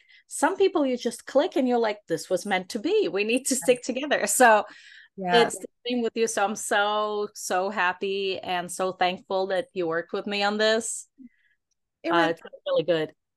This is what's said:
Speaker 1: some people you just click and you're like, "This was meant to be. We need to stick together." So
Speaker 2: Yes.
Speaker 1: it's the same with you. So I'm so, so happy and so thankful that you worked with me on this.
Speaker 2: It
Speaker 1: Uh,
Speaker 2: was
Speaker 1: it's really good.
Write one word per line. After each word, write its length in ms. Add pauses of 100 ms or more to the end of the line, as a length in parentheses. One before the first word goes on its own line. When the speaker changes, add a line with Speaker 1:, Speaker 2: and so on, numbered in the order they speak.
(280)
Speaker 1:
some 280
people 300
you 100
just 300
click 300
and 100
you're 120
like, 280
"This 220
was 160
meant 240
to 100
be. 300
We 160
need 220
to 100
stick 260
together." 440
So 380 (520)
Speaker 2:
Yes. 380
Speaker 1:
it's 80
the 60 (200)
same 140
with 120
you. 140
So 160
I'm 100
so, 800
so 360
happy 680
and 320
so 220
thankful 560
that 240
you 160
worked 240
with 140
me 160
on 160
this. 500 (960)
Speaker 2:
It 60
Speaker 1:
Uh, 40
Speaker 2:
was 180
Speaker 1:
it's 100 (240)
really 180
good. 280 (240)